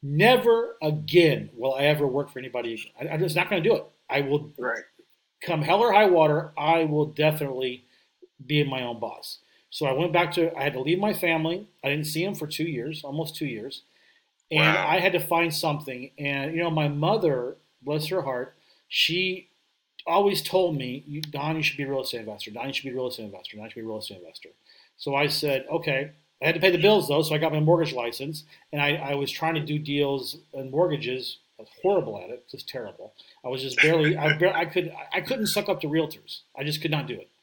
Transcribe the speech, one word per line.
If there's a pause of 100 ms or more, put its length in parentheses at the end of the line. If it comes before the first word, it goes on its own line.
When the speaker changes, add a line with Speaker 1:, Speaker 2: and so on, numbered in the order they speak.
Speaker 1:
"Never
again
will
I
ever
work
for
anybody.
I,
I'm
just
not
gonna
do
it. (240)
I
will
Speaker 2:
Right. (580)
Speaker 1:
come
hell
or
high
water,
I
will
definitely (600)
be
my
own
boss." (300)
So
I
went
back
to,
I
had
to
leave
my
family. (160)
I
didn't
see
him
for
two
years,
almost
two
years. (680)
And
Speaker 2:
Wow.
Speaker 1:
I
had
to
find
something.
And,
you
know,
my
mother, (240)
bless
her
heart, (320)
she (560)
always
told
me,
"You,
Don,
you
should
be
a
real
estate
investor.
Don,
you
should
be
a
real
estate
investor.
Don,
you
should
be
a
real
estate
investor." (480)
So
I
said,
"Okay." (300)
I
had
to
pay
the
bills,
though,
so
I
got
my
mortgage
license, (300)
and
I,
I
was
trying
to
do
deals (160)
and
mortgages. (220)
I
was (120)
horrible
at
it,
just
terrible. (320)
I
was
just
barely,
I
bar-,
I
could, (200)
I
couldn't
suck
up
to
realtors. (140)
I
just
could
not
do
it. (140)